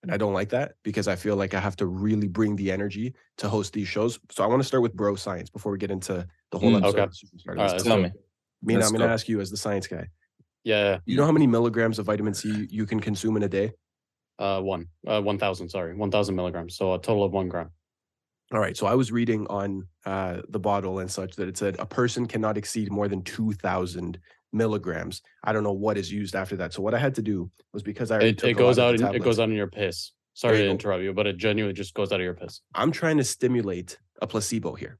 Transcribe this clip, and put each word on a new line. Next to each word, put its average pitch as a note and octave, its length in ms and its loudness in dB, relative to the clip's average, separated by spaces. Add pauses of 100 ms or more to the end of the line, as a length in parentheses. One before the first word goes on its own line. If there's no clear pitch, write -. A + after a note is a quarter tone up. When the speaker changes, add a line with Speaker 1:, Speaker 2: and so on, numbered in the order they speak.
Speaker 1:
and F#3 80 -6
I B2+ 60 0
don't G#2 160 2
like F#2+ 160 0
that B2 240 -2 (100)
because G#2 260 -2
I F#2+ 60 2
feel G2+ 220 0
like G2 160 0
I G2 80 0
have G2 160 -2
to G#2 100 0
really G#2 400 0
bring G#2 300 0
the G2 160 0
energy G2+ 400 -4 (240)
to G2+ 140 -4
host G#2 240 -2
these G2+ 120 -2
shows. G#2+ 320 0 (120)
So - 120 -2
I G3 40 4
wanna C3 180 4
start C3 180 2
with A2 120 0
bro G2+ 200 2
science F2+ 360 -8
before G2+ 220 -6
we G2 60 -4
get F#2+ 120 -4
into F#2 360 -4 (240)
the F#2+ 80 -4
whole G#2 120 6
Speaker 2:
Mm. A2 80 6
Speaker 1:
episode G2 100 4
Speaker 3:
Okay. G2+ 140 4
Speaker 1:
of G2 80 0
Superstar - 400 -20
Speaker 3:
All F2+ 60 -8
right, A2 80 0
Speaker 1:
Discussion. F#2 200 0
Speaker 2:
Tell A2+ 140 6
me. F2+ 140 2 (500)
Speaker 1:
Mina, A2+ 160 4
Speaker 2:
Let's A2 100 4
Speaker 1:
I'm G#2+ 60 2
gonna A#2 140 4
Speaker 2:
go. A#2 40 4
Speaker 1:
ask A2 160 -2
you G#2+ 140 0
as F#2 80 -6
the G2+ 80 -8
science G2+ 280 -2
guy. E2+ 220 -8 (560)
Speaker 3:
Yeah. G2+ 400 2
Speaker 1:
You B2+ 140 0
know C#3+ 80 6
how D#3+ 60 4
many D3+ 140 6
milligrams A2+ 520 4
of G2+ 80 -4
vitamin G#2 260 0
C G#2+ 380 -4
you G#2+ 160 -4
can A2 120 -2
consume G#2+ 380 -2
in G#2 60 2
a G2+ 60 0
day? G2 240 0 (680)
Speaker 3:
Uh, G2 240 -2
one. F#2 240 -4 (200)
Uh, G#2+ 140 2
one G2+ 160 0
thousand, F#2 320 -2
sorry. F2 260 -6
One G#2 160 -2
thousand G2+ 240 2
milligrams. F2 420 -4
So F#2 180 0
a F2+ 40 -2
total G2+ 260 2
of F#2+ 80 0
one F#2+ 180 0
gram. E2+ 200 -6 (840)
Speaker 1:
All A2+ 60 0
right. G2 180 0
So G#2+ 100 -2
I G#2 80 2
was B2 180 2
reading A2+ 360 0
on, G2 380 -4 (200)
uh, F#2+ 420 -4
the A2 100 -4
bottle F#2+ 400 0
and F#2 120 -6
such F#2 260 -8
that F#2+ 100 -4
it F#2 120 -8
said G2 200 -2
a F#2+ 60 -4
person A#2+ 420 0
cannot A2 300 0
exceed G#2 340 -4
more G2+ 160 0
than G2 160 -2
two A2 300 -4
thousand F2+ 680 -4 (340)
milligrams. F#2 680 -2 (220)
I A2 80 0
don't G#2+ 100 2
know G#2 100 0
what G2+ 240 0
is G2 160 -4
used G2+ 220 -6
after F#2+ 220 -4
that. F2 160 -4
So F#2+ 100 -8
what G#2 100 0
I A#2 60 2
had C3+ 160 0
to A#2+ 80 -4
do G2+ 260 -2 (240)
was G#2 120 -10
because G#2 260 -4
I A2 60 2
already A2+ 140 6
Speaker 3:
It, G#2+ 80 0
Speaker 1:
took - 120 2
Speaker 3:
it - 60 2
Speaker 1:
a - 20 -2
Speaker 3:
goes B2 200 8
Speaker 1:
lot B2 100 6
Speaker 3:
out A#2+ 60 6
Speaker 1:
of A2+ 40 4
the A#2 80 4
Speaker 3:
in, G2+ 40 2
it - 80 -2
Speaker 1:
tablets. G#2 60 -2
Speaker 3:
goes A2+ 140 4
out A2+ 100 4
in A2 60 2
your G#2 140 0
piss. F#2+ 420 -4 (240)
Sorry A#2 200 4
Speaker 1:
There G#2+ 80 6
you - 20 6
Speaker 3:
to G2 60 4
Speaker 1:
go. - 20 2
Speaker 3:
interrupt F#2+ 320 -2
you, G2 80 -2
but G#2 160 2
it F#2+ 80 -4
genuinely G#2 360 0
just F#2 220 -8
goes G2+ 160 -2
out G2+ 80 0
of F#2 60 0
your F2+ 100 -4
piss. - 260 -14 (140)
Speaker 1:
I'm B2+ 160 2
trying D#3+ 280 2
to C3+ 60 4
stimulate G2+ 720 -2 (240)
a - 60 -4
placebo G2+ 480 -2
here. - 260 -12